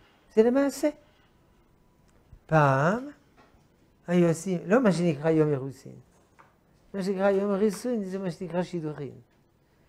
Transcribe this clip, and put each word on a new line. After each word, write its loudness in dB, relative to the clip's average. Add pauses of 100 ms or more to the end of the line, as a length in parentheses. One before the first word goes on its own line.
(340)
זה 4
למעשה. 2 (1600)
פעם 2 (960)
היו 4
עושים, -2
לא 4
מה 4
שנקרא 0
יום 4
אירוסין. -8 (960)
מה -6
שנקרא 0
יום 0
אירוסין -2
זה -8
מה -6
שנקרא -6
שידוכים. -8 (760)